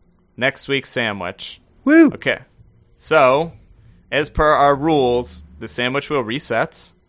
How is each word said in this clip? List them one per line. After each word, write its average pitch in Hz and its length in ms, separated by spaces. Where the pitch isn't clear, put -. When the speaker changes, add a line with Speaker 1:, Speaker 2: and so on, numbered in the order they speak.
Speaker 1:
next 127 320
week's 139 220
sandwich. 101 720
Speaker 2:
Woo! 311 220
Speaker 1:
Okay. - 320
So, 151 560
as 147 180
per 160 140
our 143 220
rules, 131 680
the 110 80
sandwich 127 420
wheel 139 140
resets. 120 720